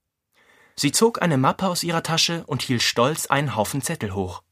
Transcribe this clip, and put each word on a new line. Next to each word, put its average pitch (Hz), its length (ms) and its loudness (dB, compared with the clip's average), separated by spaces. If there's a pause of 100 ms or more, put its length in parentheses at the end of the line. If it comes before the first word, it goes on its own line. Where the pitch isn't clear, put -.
(760)
Sie 143 160 0
zog 233 320 2
eine 165 160 2
Mappe 175 300 2
aus 175 160 -2
ihrer 170 180 -2
Tasche 165 460 0
und 135 140 -4
hielt 117 200 0
stolz 131 440 2
einen 139 280 0
Haufen 110 260 0
Zettel 113 320 -6
hoch. 92 400 -4